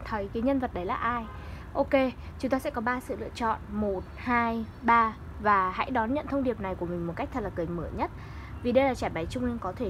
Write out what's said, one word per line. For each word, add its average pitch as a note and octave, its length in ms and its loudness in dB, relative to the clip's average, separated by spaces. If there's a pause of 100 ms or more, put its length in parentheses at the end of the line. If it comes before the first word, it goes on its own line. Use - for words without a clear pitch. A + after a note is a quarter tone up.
thấy G3+ 280 -2
cái A3+ 100 0
nhân C#4 160 4
vật B3 140 -2
đấy F3+ 120 -4
là A3 100 0
ai. A#3 300 -2 (480)
Ok, C#4 160 2 (500)
chúng B3+ 120 0
ta C4 80 4
sẽ D4+ 100 -4
có - 120 -2
ba B3 180 0
sự A3+ 160 -6
lựa G#3+ 200 -6
chọn, A3+ 240 2 (120)
một, G3+ 320 0 (120)
hai, A#3 500 2 (160)
ba. A#3 320 6 (280)
Và G3 280 6
hãy A3 220 -2
đón A#3 220 2
nhận D4 140 -2
thông C#4 160 0
điệp A#3 160 0
này F#3+ 160 -2
của F3+ 100 -4
mình E3+ 220 -2
một E3+ 80 -2
cách C#4 180 -4
thật B3 100 -2
là F#3+ 60 -2
cởi E3+ 180 -2
mở E3+ 300 -4
nhất. C#4+ 140 -2 (520)
Vì A#3+ 80 2
đây C4 120 8
là C4 120 4
trải G#3 140 -2
bài E3 200 -2
chung B3 160 -2
nên A#3+ 120 -2
có F#3+ 140 -4
thể G#3+ 180 -4